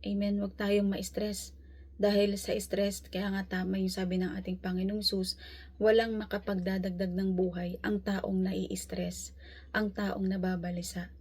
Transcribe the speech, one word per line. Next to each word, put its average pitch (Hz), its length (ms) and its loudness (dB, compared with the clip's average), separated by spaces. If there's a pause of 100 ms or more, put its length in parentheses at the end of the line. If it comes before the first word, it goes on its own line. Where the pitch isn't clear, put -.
Amen. 202 400 0
Wag 196 80 -4
tayong 202 400 4
ma-stress. 202 640 -4 (400)
Dahil 202 400 6
sa - 240 -2
stress, 196 480 0
kaya 196 240 -2
nga 190 300 -2
tama 190 180 0
yung 185 80 2
sabi 185 320 0
ng 185 160 0
ating 185 240 -4
Panginoong 190 400 0
Sus, 190 400 0 (400)
walang 220 400 6
makapagdadagdag 190 880 0
ng 185 300 2
buhay 180 420 0
ang 208 240 -2
taong 196 400 2
nai-stress, 185 880 -4 (400)
ang 208 220 0
taong 196 340 0
nababalisa. 175 800 -2 (120)